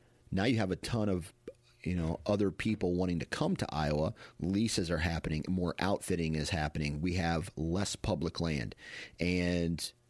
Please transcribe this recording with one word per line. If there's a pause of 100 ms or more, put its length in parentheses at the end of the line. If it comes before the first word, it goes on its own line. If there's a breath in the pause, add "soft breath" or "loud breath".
(300 soft breath)
now
you
have
a
ton
of, (500)
you
know,
other
people
wanting
to
come
to
Iowa. (280 loud breath)
Leases
are
happening,
more
outfitting
is
happening.
We
have
less
public
land, (440 loud breath)
and (200)